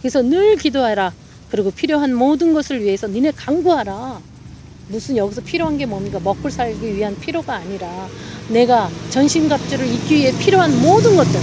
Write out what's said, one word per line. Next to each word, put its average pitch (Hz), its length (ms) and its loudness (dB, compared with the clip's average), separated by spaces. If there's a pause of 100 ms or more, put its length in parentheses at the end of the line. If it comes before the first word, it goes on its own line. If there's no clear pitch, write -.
그래서 262 220 0
늘 381 340 4
기도하라. 226 560 0 (380)
그리고 196 200 -2
필요한 294 440 0
모든 294 400 2
것을 277 280 -2
위해서 196 260 -2
니네 254 240 0
간구하라. 262 880 -2 (680)
무슨 226 280 -6
여기서 202 260 -2
필요한 320 340 -4
게 277 80 -4
뭡니까? 202 360 -6
먹고 196 280 -4
살기 226 480 -4
위한 202 240 -4
필요가 311 360 -6
아니라 185 520 -10 (400)
내가 226 400 4 (220)
전신갑주를 285 760 0
입기 233 280 0
위해 269 240 2
필요한 339 420 4
모든 403 360 6
것들 285 160 4 (100)